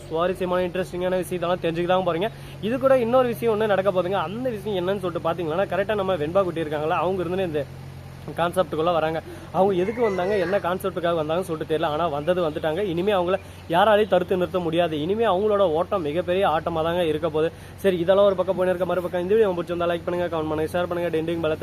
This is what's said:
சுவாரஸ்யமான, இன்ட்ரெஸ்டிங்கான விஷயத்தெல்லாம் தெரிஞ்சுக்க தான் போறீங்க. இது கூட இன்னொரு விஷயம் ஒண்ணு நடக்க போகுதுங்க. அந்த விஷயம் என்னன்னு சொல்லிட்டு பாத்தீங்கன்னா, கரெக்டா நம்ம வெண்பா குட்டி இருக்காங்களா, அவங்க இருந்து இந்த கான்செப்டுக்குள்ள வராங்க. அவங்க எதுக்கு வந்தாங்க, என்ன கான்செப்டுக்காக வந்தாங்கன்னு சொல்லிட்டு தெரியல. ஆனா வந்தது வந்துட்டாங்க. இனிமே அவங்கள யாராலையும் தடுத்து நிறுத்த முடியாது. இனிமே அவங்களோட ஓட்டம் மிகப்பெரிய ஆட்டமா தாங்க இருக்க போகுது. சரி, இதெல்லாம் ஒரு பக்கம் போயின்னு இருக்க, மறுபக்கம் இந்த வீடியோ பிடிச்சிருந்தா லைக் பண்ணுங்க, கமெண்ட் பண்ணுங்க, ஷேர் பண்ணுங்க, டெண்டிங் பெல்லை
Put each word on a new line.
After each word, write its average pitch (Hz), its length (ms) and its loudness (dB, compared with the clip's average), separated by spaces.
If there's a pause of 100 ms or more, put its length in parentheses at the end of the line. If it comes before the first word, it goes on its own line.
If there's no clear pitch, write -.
சுவாரஸ்யமான, 180 600 0
இன்ட்ரெஸ்டிங்கான 180 540 -2
விஷயத்தெல்லாம் 175 420 -2
தெரிஞ்சுக்க 170 240 -2
தான் 185 200 2
போறீங்க. 170 220 0 (320)
இது 226 180 -2
கூட 262 200 6
இன்னொரு 247 280 4
விஷயம் 233 260 0
ஒண்ணு 208 200 2
நடக்க 190 180 2
போகுதுங்க. 185 300 0
அந்த 214 280 -4
விஷயம் 208 300 -4
என்னன்னு 185 260 -2
சொல்லிட்டு 170 240 -4
பாத்தீங்கன்னா, 170 400 -2
கரெக்டா 196 260 -2
நம்ம 190 200 0
வெண்பா 170 280 0
குட்டி 165 220 -2
இருக்காங்களா, 156 320 -2
அவங்க 180 240 0
இருந்து 180 300 -2
இந்த 147 120 -2 (760)
கான்செப்டுக்குள்ள 165 580 0
வராங்க. 160 220 0 (380)
அவங்க 196 160 4 (100)
எதுக்கு 220 240 -2
வந்தாங்க, 190 260 0 (120)
என்ன 180 100 0 (100)
கான்செப்டுக்காக 175 560 -2
வந்தாங்கன்னு 160 280 -2
சொல்லிட்டு 160 220 -4
தெரியல. 156 240 0
ஆனா 160 100 0 (100)
வந்தது 160 320 0
வந்துட்டாங்க. 156 340 -2 (120)
இனிமே 185 240 0
அவங்கள 180 200 2 (380)
யாராலையும் 208 380 6
தடுத்து 180 280 2
நிறுத்த 180 260 0
முடியாது. 165 280 0 (100)
இனிமே 214 260 0
அவங்களோட 202 340 4 (120)
ஓட்டம் 185 300 0
மிகப்பெரிய 175 360 0 (120)
ஆட்டமா 165 320 -2
தாங்க 175 240 0
இருக்க 156 240 0
போகுது. 156 140 2 (340)
சரி, 185 200 4
இதெல்லாம் 196 280 6
ஒரு 185 100 0
பக்கம் 180 180 0
போயின்னு 185 160 4
இருக்க, 180 160 -2
மறுபக்கம் 175 340 -2
இந்த 190 120 2
வீடியோ 208 220 4
பிடிச்சிருந்தா 170 340 -2
லைக் 170 140 -4
பண்ணுங்க, 175 260 -2
கமெண்ட் 156 200 -2
பண்ணுங்க, 156 220 -2
ஷேர் 175 160 0
பண்ணுங்க, 170 240 -2
டெண்டிங் 165 300 -2
பெல்லை 156 180 0